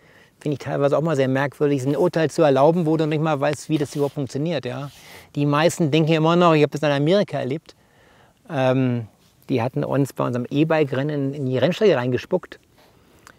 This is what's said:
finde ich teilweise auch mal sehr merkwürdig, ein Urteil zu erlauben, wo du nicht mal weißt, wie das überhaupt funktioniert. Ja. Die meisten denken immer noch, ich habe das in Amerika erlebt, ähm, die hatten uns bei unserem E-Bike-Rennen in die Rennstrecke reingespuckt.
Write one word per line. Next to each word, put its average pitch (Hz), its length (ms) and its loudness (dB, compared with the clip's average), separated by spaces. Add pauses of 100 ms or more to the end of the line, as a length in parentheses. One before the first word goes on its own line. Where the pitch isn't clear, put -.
(400)
finde 151 140 -4
ich 135 60 -6
teilweise 143 360 0
auch 143 60 0
mal 160 140 -2
sehr 131 120 0
merkwürdig, 139 600 -2
ein 143 100 0
Urteil 165 320 0
zu 170 140 0
erlauben, 151 420 4
wo 160 100 2
du 156 120 0
nicht 151 120 -2
mal 156 200 -2
weißt, 147 300 -4
wie 156 100 0
das 143 160 -6
überhaupt 143 180 -2
funktioniert. 139 520 -6
Ja. 131 260 -10 (420)
Die 147 140 0
meisten 151 420 2
denken 156 240 2
immer 160 220 4
noch, 175 180 6
ich 156 80 4
habe 147 80 4
das 151 140 -6
in 147 120 2
Amerika 151 440 0
erlebt, 131 360 -8 (720)
ähm, 131 600 0 (420)
die 123 140 0
hatten 143 200 -4
uns 135 300 -2
bei 139 100 -4
unserem 123 240 -4
E-Bike-Rennen 143 840 -2
in 143 140 -6
die 127 100 -2
Rennstrecke 170 380 2
reingespuckt. - 640 -4 (800)